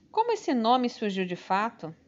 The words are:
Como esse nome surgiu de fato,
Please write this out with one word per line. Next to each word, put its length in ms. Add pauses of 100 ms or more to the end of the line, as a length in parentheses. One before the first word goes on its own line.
Como 220
esse 220
nome 360
surgiu 360
de 100
fato, 580 (140)